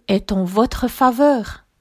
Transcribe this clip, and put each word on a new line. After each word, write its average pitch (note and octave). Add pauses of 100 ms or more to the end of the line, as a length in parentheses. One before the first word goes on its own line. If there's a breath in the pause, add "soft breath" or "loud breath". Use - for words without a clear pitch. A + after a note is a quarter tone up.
est G3
en F#3+
votre G#3
faveur. B3+ (180)